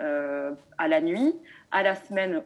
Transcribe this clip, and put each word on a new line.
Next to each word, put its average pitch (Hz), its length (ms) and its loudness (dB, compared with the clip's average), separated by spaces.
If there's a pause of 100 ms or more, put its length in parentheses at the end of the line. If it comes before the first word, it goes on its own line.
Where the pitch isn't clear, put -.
euh, 143 500 -4 (260)
à 165 120 0
la 160 100 4
nuit, 202 340 2 (380)
à 190 120 2
la 190 120 2
semaine 190 500 -4